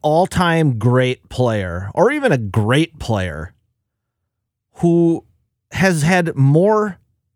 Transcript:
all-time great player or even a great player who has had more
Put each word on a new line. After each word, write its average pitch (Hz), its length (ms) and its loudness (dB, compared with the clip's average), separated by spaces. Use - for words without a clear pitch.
all-time 165 760 0
great 123 520 0
player 101 640 -4
or 247 180 2
even 277 180 -2
a 151 80 2
great 117 600 -2
player 90 560 -6
who 170 500 0
has 175 300 0
had 175 340 0
more 185 640 2